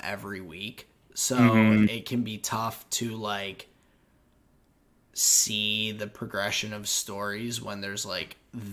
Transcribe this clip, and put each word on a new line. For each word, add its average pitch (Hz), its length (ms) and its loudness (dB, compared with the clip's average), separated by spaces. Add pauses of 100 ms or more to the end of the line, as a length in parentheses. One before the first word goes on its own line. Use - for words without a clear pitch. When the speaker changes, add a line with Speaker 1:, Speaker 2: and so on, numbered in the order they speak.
Speaker 1:
every 98 380 -8
week. 92 460 -12 (260)
So - 240 0
Speaker 2:
Mm-hmm. 110 520 8
Speaker 1:
it 113 180 -6
can 120 160 0
be 110 160 -6
tough 110 520 -4
to, 117 240 -4
like, 101 520 -6 (1500)
see 107 800 2
the 107 160 -6
progression 104 640 -2
of 104 140 -8
stories 107 760 -4
when 104 200 -8
there's, 98 240 -6
like, 90 300 -6 (380)